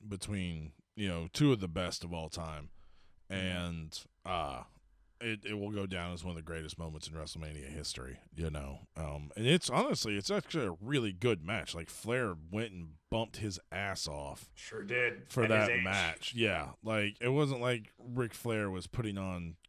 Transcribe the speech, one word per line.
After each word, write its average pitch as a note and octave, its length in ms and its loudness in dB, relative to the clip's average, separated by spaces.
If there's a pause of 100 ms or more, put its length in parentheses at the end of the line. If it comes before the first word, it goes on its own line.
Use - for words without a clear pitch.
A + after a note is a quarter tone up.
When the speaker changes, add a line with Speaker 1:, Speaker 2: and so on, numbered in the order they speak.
Speaker 1:
between, F2+ 640 -2 (240)
you G#2 120 0
know, E2+ 240 0
two D3 200 8
of A2+ 80 6
the F#2+ 80 -2
best F2 360 -2
of E2+ 80 -6
all D#2+ 180 -4
time. D#2 400 -6 (600)
Speaker 2:
Mm-hmm. F#2 260 0
Speaker 1:
And, E2+ 420 -4 (260)
uh, D2+ 380 0 (580)
it, A2+ 240 0
it G#2+ 140 -2
will G2+ 120 -2
go G2+ 140 0
down F2+ 280 -2
as E2 100 -6
one F2+ 80 -2
of E2 40 -4
the E2 60 -6
greatest D#2+ 360 -6
moments D#2 300 -8
in D#2 60 -10
WrestleMania D#2 600 -8
history, C2+ 460 -6 (160)
you D#2+ 140 0
know. C#2+ 300 -4 (180)
Um, D2 400 -4
and A2+ 100 2
it's, E3 220 6
honestly, C3+ 480 2
it's G2+ 120 -2
actually E3+ 380 0
a E2+ 140 0
really A#2 320 2
good F#2 300 2
match. F#2+ 300 -2
Like, E2 160 -6
Flair A2+ 460 0 (160)
went G#2+ 200 0
and F2 160 -8 (220)
bumped A2+ 280 0
his G2+ 220 -2 (120)
ass G2 360 -2
off C#2+ 480 -6
Speaker 2:
Sure - 280 -8
did. A2+ 460 2
Speaker 1:
for B2 160 4
Speaker 2:
At A2+ 60 6
his G#2+ 160 8
Speaker 1:
that - 100 4
Speaker 2:
age. F#2+ 60 2
Speaker 1:
match. F#2 520 2
Yeah, F#2 340 2 (140)
like, G#2 380 2
it A#2+ 80 4
wasn't C#3 320 4
like A#2+ 360 0
Ric A#2+ 360 -2
Flair G#2+ 360 0
was F#2 180 -4
putting G#2+ 300 -2
on F2 380 -2 (140)